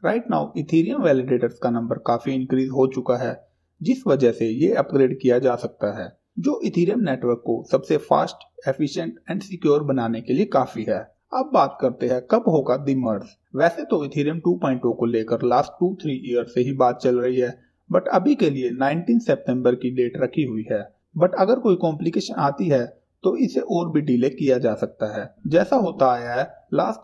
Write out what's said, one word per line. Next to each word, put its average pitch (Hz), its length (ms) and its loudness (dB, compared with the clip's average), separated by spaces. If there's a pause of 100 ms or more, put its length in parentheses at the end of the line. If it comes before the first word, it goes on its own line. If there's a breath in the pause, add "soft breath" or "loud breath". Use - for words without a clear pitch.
Right 233 280 -2
now 156 80 0 (180)
Ethereum 165 480 0
validators 127 560 2
का 123 80 0
number 117 360 -2
काफी 120 260 -2
increase 131 360 0
हो 131 180 4
चुका 127 300 -2
है, 113 160 -4 (480)
जिस 247 260 -2
वजह 131 260 4
से 113 140 -2
ये 139 280 2
upgrade 135 460 2
किया 123 180 4
जा 127 180 2
सकता - 420 -6
है, - 80 -10 (320)
जो 277 280 -2
Ethereum 202 360 2
network 127 440 0
को 117 240 -2
सबसे 135 260 2
fast, - 500 0 (220)
efficient 156 500 -4 (140)
and 190 120 -6
secure 151 440 2
बनाने 120 320 -2
के 120 120 -4
लिए 165 120 2
काफी 123 380 -2
है। 107 180 -2 (340)
अब 269 200 -2
बात 143 260 2
करते 127 260 0
हैं 127 140 0 (100)
कब 233 180 4
होगा 135 360 2
the 139 140 0
merge। 110 360 -4 (220)
वैसे 165 260 0
तो 160 240 0
Ethereum 147 380 -2
two 175 180 2
point 131 220 -2
ओ 120 80 2
को 117 140 -2
लेकर 113 400 0
last 123 340 2
टू 185 220 2
थ्री 147 120 -4 (160)
year 120 140 0
से - 160 -2
ही 131 160 0
बात 127 260 2
चल 123 180 2
रही 127 160 0
है, 123 140 0 (400 soft breath)
but 180 220 0
अभी 190 220 4
के 165 160 2
लिए 131 200 -2
nineteen 135 480 0
September 127 560 0
की 123 220 -4
date 120 200 0
रखी 139 280 -2
हुई 110 280 -4
है। 104 100 -2 (320)
But 180 240 2
अगर 208 200 2
कोई 208 180 2
complication 165 640 -4
आती 151 300 -2
है 131 160 2 (400)
तो 185 120 0
इसे 254 240 0
और 170 320 -2
भी 151 80 2
delay 127 300 2
किया 139 280 2
जा 117 160 0
सकता - 400 -6
है, 107 100 -6 (220)
जैसा 175 300 2
होता 165 360 2
आया 120 220 -4
है 127 100 -2 (300)
last 185 280 -2